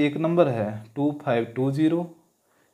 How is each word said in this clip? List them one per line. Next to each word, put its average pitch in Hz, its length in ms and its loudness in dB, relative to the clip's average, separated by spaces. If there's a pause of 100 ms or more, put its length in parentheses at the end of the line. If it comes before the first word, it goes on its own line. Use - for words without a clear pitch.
एक 147 120 -2
नंबर 165 300 2
है 113 200 -2 (280)
टू 143 140 0 (140)
फ़ाइव 117 200 0 (120)
टू 131 160 0
ज़ीरो 160 320 2 (680)